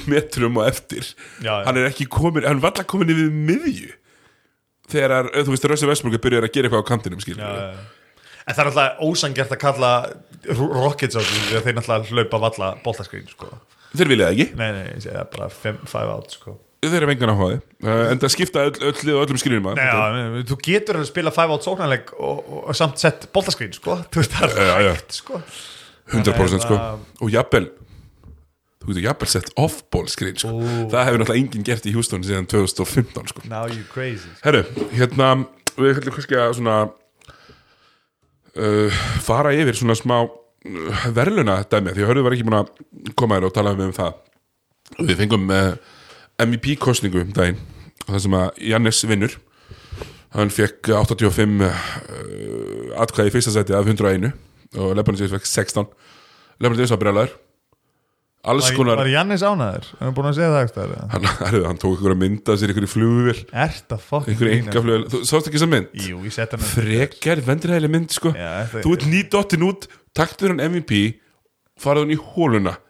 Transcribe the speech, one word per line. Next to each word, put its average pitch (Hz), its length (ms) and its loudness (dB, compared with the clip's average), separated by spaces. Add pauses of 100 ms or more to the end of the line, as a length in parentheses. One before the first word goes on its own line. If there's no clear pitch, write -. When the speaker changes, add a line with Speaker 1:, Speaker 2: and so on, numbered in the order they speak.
Speaker 1:
metrum 131 560 0
á - 60 -
eftir. - 420 -8 (320)
Speaker 2:
Já, 107 160 -2
já. 98 80 -6
Speaker 1:
Hann 127 140 2
er 135 80 2
ekki 135 180 -6
kominn, 156 400 0
hann 147 80 2
er 131 80 0
varla 190 240 -2
kominn 180 240 2
yfir 160 160 2 (240)
miðju. 269 400 -4 (920)
Þegar, 135 480 0
þú 139 220 2
veist, 131 100 0
Russell 143 240 2
Westbrook 131 300 0
er - 20 -14
byrjaður 120 240 2
að 110 80 -2
gera 127 160 2
eitthvað 110 160 2
á - 60 -4
kantinum, 104 340 -2
skilur. - 160 -10
Speaker 2:
Já, 104 160 -8
já, 98 160 -8
já. - 600 -20 (120)
En 123 80 -6
það 120 80 -2
er 143 80 2
náttúrulega 139 380 2
ósanngjarnt 135 480 -2
að - 80 -4
kalla 127 300 2 (580)
Ro-, 135 240 0
Rockets 135 420 0
á 107 80 0
því, 104 220 -2
því 107 100 -2
að 110 80 0
þeir 120 140 -2
náttúrulega 113 400 -2
hlaupa 113 240 0
varla 107 240 -2 (180)
boltaskrín, 101 460 -8
sko. - 180 -18 (460)
Speaker 1:
Þeir 156 180 2
vilja 104 140 6
það 87 80 2
ekki. 127 120 2 (140)
Speaker 2:
Nei, 110 60 -4 (100)
nei, 95 140 -8
ég 80 160 -14
segi - 80 -10
það 95 180 -10
bara 98 220 -10
fimm, 107 240 -8 (100)
five 53 240 -6
out, - 240 -12
sko. 101 200 -20 (280)
Speaker 1:
Þeir 170 140 2
eru 143 160 2
engan 120 180 2
áhuga 98 160 2
á - 0 -
því. 110 120 -2 (280)
Eh, 113 140 2 (100)
enda 127 220 2
skipta 160 340 0
öll, 135 60 -2 (160)
öll 131 80 -4 (100)
lið 147 80 2
og 143 80 2
öllum 135 160 0
skrínum 104 300 0
að. 110 100 -4
Speaker 2:
Nei, 131 80 2
já, 117 600 0
þú 139 160 -4
getur 202 320 0
alveg 147 80 -4
að - 80 -12
spila 160 240 -2
five 165 180 2
out 147 80 -6
sóknarleik 170 540 -2
og, 143 260 -4
og, 147 140 -12 (100)
og 135 80 -4
samt 156 240 -2
sett - 320 2
boltaskrín, 180 400 -2
sko. - 240 -4 (160)
Þú 165 80 2
veist, - 160 0
það - 160 2
er 98 160 4
Speaker 1:
Já, 90 60 6 (100)
já. 95 140 4
Speaker 2:
hægt, - 180 -14
sko. 254 240 -12 (720)
Speaker 1:
Hundrað 104 300 2
prósent, 95 240 2
sko. 110 100 2
Speaker 2:
Þannig 110 400 -8
að - 80 -6
Speaker 1:
Og 104 80 0
jafnvel, 117 380 0 (1120)
þú 110 60 -6
getur 92 160 -2
jafnvel - 260 -2
sett - 160 -2 (160)
off-ball - 480 -2
skrín, 92 240 -6
sko. 113 160 -4
Speaker 2:
Ú. 117 220 -2 (180)
Speaker 1:
Það 123 160 4
hefur 117 140 4
náttúrulega 113 180 2
enginn 113 300 -2
gert 110 180 -4
í 101 80 0
Houston 98 320 -2
síðan 95 240 -2
tvö 101 140 4
þúsund 92 180 -2
og - 80 -4
fimmtán, - 400 -2
sko. - 160 -16
Speaker 2:
Now 113 240 -8
you 110 160 -12
crazy. 113 400 -10 (160)
Speaker 1:
Herru, 143 160 4 (320)
hérna, 127 380 4 (480)
við 135 240 4
ætlum 131 160 -6
kannski 135 180 -2
að 120 240 2
svona, 113 160 2 (1800)
uh, 104 400 2 (240)
fara 143 320 2
yfir 127 240 2
svona 117 160 2
smá, 120 220 0 (100)
uh, 92 880 -8
verðlaunadæmi, 104 800 2
því 101 80 0
að 110 80 4
Hörður 127 160 2
var 123 80 2
ekki 113 140 -2
búin 107 100 4
að - 160 -4 (400)
koma 107 240 2
þér 92 80 2
og - 80 -6
tala 104 160 2
við 95 160 -2
um 92 80 -8
það. 87 240 -4 (800)
Við 104 240 2
fengum, 101 240 2
uh, 95 460 0 (440)
M 117 120 2
V 117 80 0
P 139 180 -2
kosningu 101 460 0
um 95 100 -6
daginn, 90 280 2 (480)
þar 98 160 -2
sem 95 100 2
að 92 240 0
Giannis 113 480 2
vinnur. 107 300 0 (960)
Hann 104 160 0
fékk - 400 0
áttatíu 107 380 2
og 90 80 2
fimm, 104 260 2
eh, 55 1400 -6
atkvæði 110 320 2
í 104 60 2
fyrsta 113 180 2
sæti 98 220 2
af 101 100 4
hundrað 104 240 4
og 95 80 2
einu 113 140 0 (420)
og 95 240 -2
LeBron 104 180 2
James 98 140 0
fékk 98 160 -4
sextán. 104 400 -2 (720)
LeBron 117 200 2
James 120 100 2
var 113 80 4
brjálaður. 101 360 2 (1120)
Alls 131 240 2
Speaker 2:
Var, 131 80 0
Speaker 1:
konar 123 220 4
Speaker 2:
var 135 100 0
Jannis 175 320 0
ánægður? 185 540 0
Erum 131 160 -6
við 127 80 -6
búin 143 100 -2
að 143 80 0
segja 165 140 2
það 147 80 4
einhvers 120 160 0
staðar, 98 160 -6
eða? - 240 -8
Speaker 1:
Hann, 98 200 0
<laughs> 90 140 -4
heyrðu, 104 160 4
hann 85 160 -2
tók 95 140 2
einhverja 95 260 2
mynd 104 300 0
af 107 100 4
sér, 101 140 2
einhverju 98 180 0
flugvél. 117 460 4 (160)
Speaker 2:
Ert 135 400 -4
að 107 100 -6
fucking 139 300 -2
Speaker 1:
Einhverju 113 160 2
Speaker 2:
grínast? 113 180 2
Speaker 1:
einkaflugvél. 113 400 2
Þú 123 160 -2
sást 156 240 2
ekki 151 80 -4
þessa 165 140 4
mynd? 107 240 0
Speaker 2:
Jú, 95 320 -8
ég 107 80 -10
setti 113 240 -6
hana. - 100 -2
Speaker 1:
Frekar 131 720 0
vandræðaleg 156 540 0
mynd, 165 180 0
sko. 165 220 0
Speaker 2:
Já, 85 160 -6 (160)
þetta 110 180 -6
Speaker 1:
Þú 165 80 4
ert 139 160 0
nýdottinn 190 560 2
út, 190 220 -2 (260)
taktu 165 320 -2
þér 185 80 2
hann 143 140 0
M 175 100 0
V 165 80 -2
P, 104 160 2 (800)
farðu 143 240 2
hann 151 80 -2
í 151 80 0
holuna 107 540 2 (160)